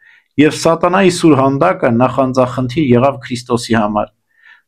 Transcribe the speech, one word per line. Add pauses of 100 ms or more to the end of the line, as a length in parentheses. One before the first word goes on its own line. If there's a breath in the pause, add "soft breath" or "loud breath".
(380 soft breath)
և
սատանայի
սուր
հանդակը
նախանձախնդիր
եղավ
Քրիստոսի
համար։ (600 soft breath)